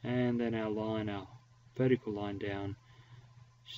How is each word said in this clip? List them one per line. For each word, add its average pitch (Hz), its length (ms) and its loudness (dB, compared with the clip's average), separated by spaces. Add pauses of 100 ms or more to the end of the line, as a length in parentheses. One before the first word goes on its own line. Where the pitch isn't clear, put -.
and 120 340 2
then 117 160 2
our 110 140 0
line, 107 400 0
our 98 180 -4 (520)
vertical 127 340 4
line 104 240 -2
down, 101 400 -2 (1000)